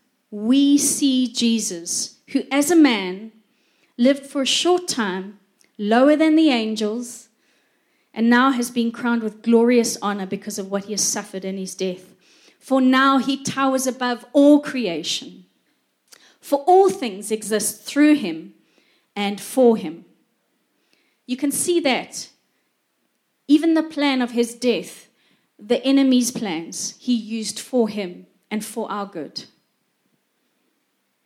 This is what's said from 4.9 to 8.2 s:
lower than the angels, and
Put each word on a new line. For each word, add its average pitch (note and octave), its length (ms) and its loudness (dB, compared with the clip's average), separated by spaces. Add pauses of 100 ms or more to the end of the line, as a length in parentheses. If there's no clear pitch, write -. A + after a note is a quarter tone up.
lower A#3+ 380 4
than D#4 200 4
the D#4+ 140 4
angels, A3 800 -4 (840)
and A3+ 160 2